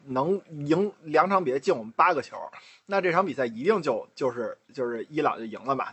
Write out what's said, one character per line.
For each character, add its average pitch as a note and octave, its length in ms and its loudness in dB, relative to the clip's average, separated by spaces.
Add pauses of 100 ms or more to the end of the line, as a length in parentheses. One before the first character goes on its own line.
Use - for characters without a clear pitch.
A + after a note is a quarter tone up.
能 D3 340 0 (240)
赢 F#3 260 2 (120)
两 F3 260 2
场 G3 120 2
比 C3+ 120 0
赛 C#3 40 0
进 F3 160 2
我 A#2+ 80 -6
们 A2 140 -12
八 E3+ 180 6
个 C3+ 80 -2
球， - 140 -10 (520)
那 G3 120 0
这 F#3 100 2
场 F3+ 160 4
比 D3 80 -4
赛 B2+ 120 0
一 A#2 180 -6
定 G3 180 2
就， A#2 320 0
就 C3+ 160 -2
是， A2+ 280 -6 (160)
就 B2+ 120 -4
是 A#2 240 -4
伊 D3+ 120 -2
朗 C3 160 2
就 A2+ 80 -8
赢 G#2 180 -10
了 C3+ 100 0
嘛， A#2+ 200 -4